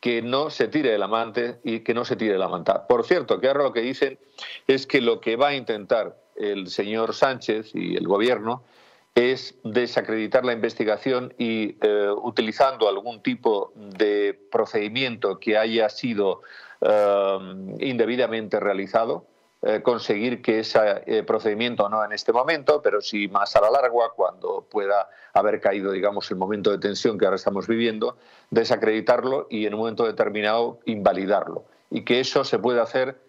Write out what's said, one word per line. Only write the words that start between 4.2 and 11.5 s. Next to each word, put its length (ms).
es 180
que 140
lo 220
que 160
va 120
a 60
intentar 640
el 340
señor 440
Sánchez 600
y 220
el 120
gobierno 560
es 480
desacreditar 840
la 80
investigación 840
y, 440